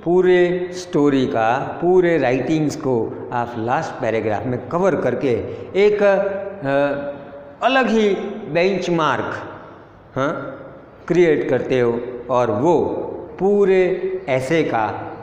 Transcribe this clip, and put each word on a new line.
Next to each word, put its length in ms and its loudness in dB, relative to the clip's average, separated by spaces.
पूरे 680 4
स्टोरी 540 2
का, 300 2
पूरे 360 4
राइटिंग्स 580 0
को 580 -2
आप 240 -4
लास्ट 440 -4
पैराग्राफ 440 -2
में 240 -6
कवर 260 0
करके 360 0
एक, 180 4
अ, 1600 -2
अलग 220 2
ही 220 4
बेंचमार्क, 800 0
हाँ, 360 -4
क्रिएट 420 4
करते 300 0
हो 200 2
और 220 2
वो 280 2
पूरे 420 4
ऐसे 340 2
का 220 0